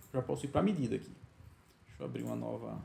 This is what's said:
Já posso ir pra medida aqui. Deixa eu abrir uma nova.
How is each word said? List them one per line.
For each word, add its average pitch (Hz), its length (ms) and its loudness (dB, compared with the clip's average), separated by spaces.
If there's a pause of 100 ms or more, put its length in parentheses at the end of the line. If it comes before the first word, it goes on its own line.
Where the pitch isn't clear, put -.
(120)
Já 131 100 2
posso 139 240 0
ir - 20 0
pra 147 140 4
medida 156 340 4
aqui. - 140 -4 (800)
Deixa - 140 -10
eu 135 40 -2
abrir 120 160 -2
uma 117 140 -2
nova. 113 480 -4